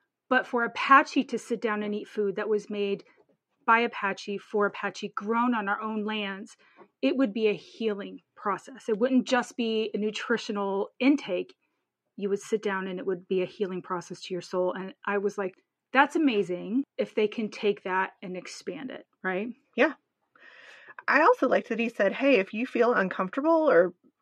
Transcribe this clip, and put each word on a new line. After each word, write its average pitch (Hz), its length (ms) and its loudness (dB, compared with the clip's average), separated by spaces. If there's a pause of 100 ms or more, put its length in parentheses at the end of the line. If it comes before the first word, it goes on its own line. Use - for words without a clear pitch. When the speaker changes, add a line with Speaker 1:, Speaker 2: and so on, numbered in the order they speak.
(280)
Speaker 1:
But 254 180 2
for 233 180 -2
Apache 277 600 4
to 233 140 -6
sit 220 220 -6
down 214 220 -2
and 208 120 -4
eat 208 140 -8
food 202 280 -2
that 208 120 -4
was 208 200 -2
made 202 360 -4 (640)
by 226 140 6
Apache, 202 580 -4
for 208 280 0
Apache, 202 480 -6
grown 233 400 0
on 208 140 -2
our 214 140 -2
own 220 220 -4
lands, 208 520 -6 (460)
it 269 140 2
would 247 180 0
be 220 140 2
a 208 40 4
healing 196 680 -6 (160)
process. 208 520 -6
It 220 100 0
wouldn't 254 280 4
just 247 300 0
be 220 360 -2
a 214 60 -4
nutritional 208 920 -4 (100)
intake. 202 540 0 (640)
You 196 140 -4
would 196 100 -2
sit 214 220 -2
down 190 240 -2
and 185 120 -6
it - 80 -10
would 185 220 -4
be 185 140 0
a 180 40 -2
healing 180 360 -4
process 175 400 -8
to - 120 -8
your 175 60 -4
soul. 180 320 -2
And 190 220 -8 (100)
I 202 140 -2
was 202 180 -2
like, 190 200 -6 (360)
"That's 285 240 4
amazing 202 680 0 (120)
if 208 180 -4
they 214 140 2
can 208 220 -6
take 202 320 -2
that 190 300 -2 (100)
and 180 140 -10
expand - 540 -10
it," - 160 -14 (160)
right? 190 260 -2 (260)
Speaker 2:
Yeah. 262 200 2 (1120)
I 262 140 6
also 349 260 6
liked 214 200 0
that 220 120 -2
he 233 80 -2
said, 208 240 0
"Hey, 269 240 4
if 190 180 0
you 220 120 -4
feel 240 280 2
uncomfortable 277 720 0
or, 175 240 6 (300)